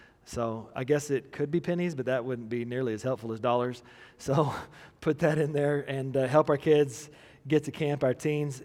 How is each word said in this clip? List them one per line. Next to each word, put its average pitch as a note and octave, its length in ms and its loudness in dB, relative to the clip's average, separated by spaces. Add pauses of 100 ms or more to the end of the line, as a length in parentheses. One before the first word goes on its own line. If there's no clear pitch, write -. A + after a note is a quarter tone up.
(260)
So A2+ 500 -6
I C3 80 -4
guess C#3+ 280 0
it C3 200 -2
could D3 200 -4
be E3+ 80 2
pennies, F3 340 -2
but C3 140 -4
that B2+ 180 0
wouldn't A#2+ 240 -6
be A#2 160 -4
nearly A#2+ 280 -2
as G#2 100 -6
helpful A#2+ 280 -2
as A2 80 -6
dollars. B2 440 0 (340)
So C#3 360 2 (240)
<laughs> - 240 -20
put D3 180 0
that D3+ 180 2
in D3+ 160 0
there C#3+ 340 2
and, C3+ 300 -4
uh, C3 100 2
help D3+ 220 6
our C#3+ 80 4
kids D3 520 2 (380)
get D3 180 4
to C3 60 -4
camp, C#3+ 320 -2
our B2+ 120 2
teens. D3 500 -4